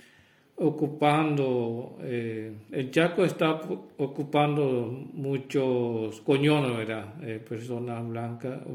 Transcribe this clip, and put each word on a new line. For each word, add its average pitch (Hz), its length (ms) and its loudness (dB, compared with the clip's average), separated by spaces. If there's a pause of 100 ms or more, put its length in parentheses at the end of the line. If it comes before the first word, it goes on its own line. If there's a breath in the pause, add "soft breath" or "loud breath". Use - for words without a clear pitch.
(560 soft breath)
ocupando, 143 1500 2
eh, 113 500 -4 (180)
el 131 200 -2
Chaco 175 340 4
está 160 340 2
pu-, 180 220 -6 (160)
ocupando 139 1160 0
muchos 127 1080 0
coñones, 139 560 4
¿verdad? 107 460 -6
Eh, 110 160 -6
personas 117 680 -6
blancas 117 540 -6 (140)